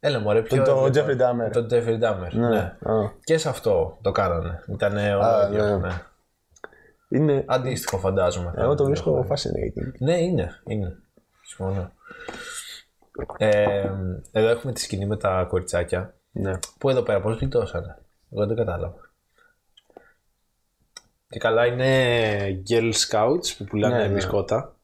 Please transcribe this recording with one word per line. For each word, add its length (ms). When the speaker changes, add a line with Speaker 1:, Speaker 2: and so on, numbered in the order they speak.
Speaker 1:
Έλα, 200
μωρέ, 220
ποιο 200
Speaker 2:
Το... 280
το 80
Speaker 1:
έβλεπα; 80
Speaker 2:
Jeffrey 140
Dahmer. 320
Speaker 1:
Το 180
Jeffrey 320
Dahmer, 300
Speaker 2:
Ναι. 160
Speaker 1:
ναι. 100
Speaker 2:
Α. 540
Speaker 1:
Και 140
σε 100
αυτό 540
το 100
κάνανε. 600
Ήτανε 380
Speaker 2:
Α, 380
Speaker 1:
ωραίο, 300
Speaker 2:
ναι. 80
Speaker 1:
ναι. 80
Speaker 2:
Είναι 380
Speaker 1:
Αντίστοιχο, 520
φαντάζομαι, 560
θα 80
Speaker 2:
Εγώ 120
το 100
Speaker 1:
είναι. 80
Speaker 2:
βρίσκω 380
fascinating. 680
Speaker 1:
Ναι, 220
είναι, 460
είναι. 300
Συμφωνώ. 480
Ε, 540
εδώ 160
έχουμε 240
τη 80
σκηνή 260
με 100
τα 320
κοριτσάκια. 680
Speaker 2:
Ναι. 260
Speaker 1:
Που 120
εδώ 120
πέρα 180
πώς 180
γλιτώσανε; 600
Εγώ 140
δεν 100
κατάλαβα. 380
Και 100
καλά 280
είναι 1040
Girl 220
Scouts 680
που 60
πουλάνε 320
Speaker 2:
Ναι, 100
ναι. 80
Speaker 1:
μπισκότα. 680